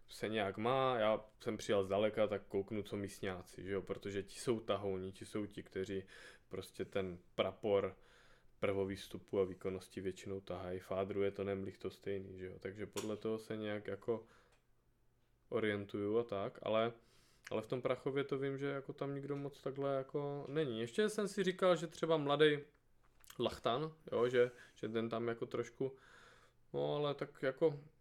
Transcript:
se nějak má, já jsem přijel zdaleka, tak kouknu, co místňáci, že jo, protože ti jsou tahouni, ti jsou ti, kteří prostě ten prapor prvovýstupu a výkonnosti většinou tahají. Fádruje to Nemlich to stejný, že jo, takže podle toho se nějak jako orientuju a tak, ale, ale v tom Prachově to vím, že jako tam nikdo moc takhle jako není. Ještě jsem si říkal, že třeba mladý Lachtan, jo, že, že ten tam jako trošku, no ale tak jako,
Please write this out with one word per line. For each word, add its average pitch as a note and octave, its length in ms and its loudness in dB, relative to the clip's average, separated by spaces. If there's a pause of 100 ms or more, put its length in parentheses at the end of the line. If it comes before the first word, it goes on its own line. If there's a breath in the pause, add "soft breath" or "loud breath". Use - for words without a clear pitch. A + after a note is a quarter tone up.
se - 200 -6
nějak G#2 300 0
má, B2+ 400 2
já G#2+ 220 4 (200)
jsem A2+ 160 -2
přijel G2+ 280 2
zdaleka, G#2 420 4
tak G2 220 0
kouknu, G2+ 340 0
co G2+ 140 -6
místňáci, F#2+ 680 -6
že F#2+ 80 -4
jo, F#2+ 100 0
protože G2 400 -4
ti - 160 -12
jsou A2+ 220 0
tahouni, F#2+ 520 -2
ti - 140 -14
jsou G#2 200 -4
ti, G#2 160 -12
kteří F#2+ 400 -4 (460 loud breath)
prostě F#2+ 360 -8
ten F#2 340 -4 (160)
prapor G2 640 2 (640 soft breath)
prvovýstupu G2 800 0
a F#2+ 40 6
výkonnosti F#2 560 -4
většinou G2 400 -4
tahají. F2+ 400 -6
Fádruje G2 500 0
to G2 140 -2
Nemlich G2 340 -2
to F#2+ 120 -6
stejný, G2 480 -6
že F#2 80 -8
jo, F#2 140 -10
takže G2 260 -8
podle G#2+ 300 -4
toho A2 220 -2
se A2 180 -6
nějak G#2+ 300 -4
jako A2 380 -2 (1200 soft breath)
orientuju G#2 720 0
a A#2+ 60 2
tak, G2+ 380 -4
ale, A2+ 300 2 (580 soft breath)
ale A2 120 -2
v - 40 -10
tom B2+ 160 -2
Prachově C3+ 420 0
to C#3 140 -2
vím, C#3 200 -2
že C#3 80 -4
jako C#3 260 -6
tam C#3 220 -4
nikdo C#3 220 -4
moc C#3+ 260 -8
takhle C#3 340 -2
jako C#3+ 520 -4
není. C3+ 320 0
Ještě G#3 280 2
jsem G#3 200 -2
si F#3+ 160 0
říkal, F#3 320 6
že D#3+ 100 -2
třeba D#3+ 300 2
mladý D3 420 6 (800)
Lachtan, B2+ 540 2 (200)
jo, A#2 160 6
že, B2 220 6 (240 loud breath)
že - 140 -4
ten A2+ 200 0
tam A#2 200 0
jako A#2 180 -2
trošku, B2+ 460 -2 (800 soft breath)
no D3 240 0
ale D3 180 0
tak - 280 -8
jako, C#3+ 380 4 (200)